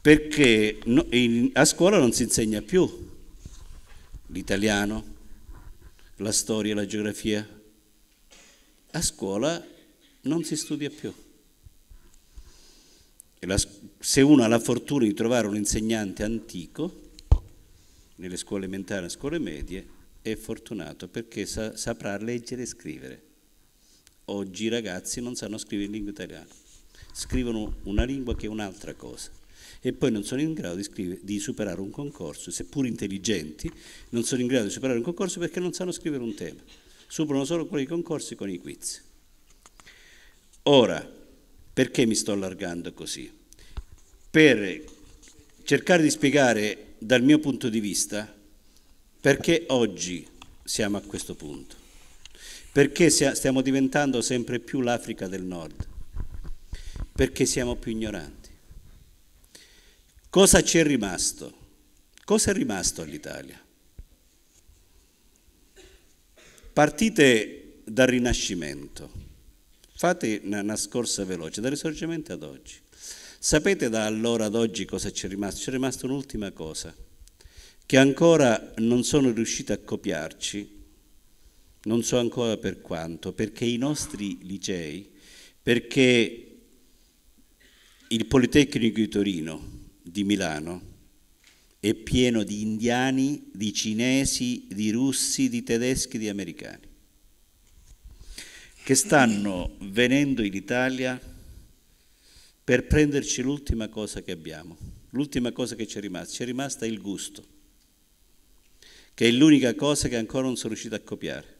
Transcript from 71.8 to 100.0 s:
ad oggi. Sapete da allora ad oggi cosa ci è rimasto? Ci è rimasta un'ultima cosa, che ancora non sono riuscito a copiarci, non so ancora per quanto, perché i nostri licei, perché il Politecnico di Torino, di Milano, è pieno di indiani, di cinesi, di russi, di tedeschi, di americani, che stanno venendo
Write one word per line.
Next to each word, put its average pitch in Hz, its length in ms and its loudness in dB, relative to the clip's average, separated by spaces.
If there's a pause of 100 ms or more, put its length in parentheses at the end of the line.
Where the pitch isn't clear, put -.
ad 165 120 -10
oggi. - 320 -18 (640)
Sapete 160 480 2
da 110 180 0
allora 110 380 0
ad 104 100 -2
oggi 110 300 0
cosa 95 260 -6
ci - 160 -8
è - 20 -6
rimasto? 98 340 -6
Ci - 80 -6
è - 20 -6
rimasta 131 340 -4
un'ultima 127 460 -6
cosa, 80 420 -12 (920)
che - 120 4
ancora 139 800 6
non 117 260 4
sono 135 300 4
riuscito 110 400 -4
a 101 60 -2
copiarci, 101 1000 -6 (1040)
non 113 220 2
so 127 140 2
ancora 117 380 0
per 92 240 -6
quanto, 82 520 -8
perché 110 320 -4
i 117 140 0
nostri 110 640 -4
licei, 92 680 -8 (500)
perché 120 1000 2 (1500)
il 110 200 0
Politecnico 120 720 4
di 107 80 2
Torino, 82 720 -2 (240)
di 90 220 -4
Milano, 90 580 -2 (960)
è 110 160 2
pieno 123 480 4
di 104 200 -4
indiani, 127 880 0
di 101 200 -4
cinesi, 123 960 0
di 107 220 -2
russi, 131 580 0
di 117 140 -2
tedeschi, 123 560 0
di 110 100 -2
americani, 98 600 -8 (1900)
che 135 140 2
stanno 101 840 2
venendo 123 640 2